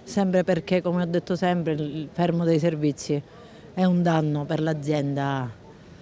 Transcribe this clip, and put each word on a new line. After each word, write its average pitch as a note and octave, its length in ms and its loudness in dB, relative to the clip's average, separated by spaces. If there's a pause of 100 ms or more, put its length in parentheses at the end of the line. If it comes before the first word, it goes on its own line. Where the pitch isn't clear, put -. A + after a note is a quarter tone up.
sempre F#3 400 2
perché, F3+ 380 0
come F3+ 220 0
ho - 20 0
detto F3 300 0
sempre, F3 380 0
il D3+ 380 -6
fermo E3+ 320 0
dei E3 160 4
servizi D3+ 640 -2 (520)
è F3+ 120 0
un F3+ 180 4
danno D#3 420 2
per D#3 140 -2
l'azienda C#3 920 -2 (520)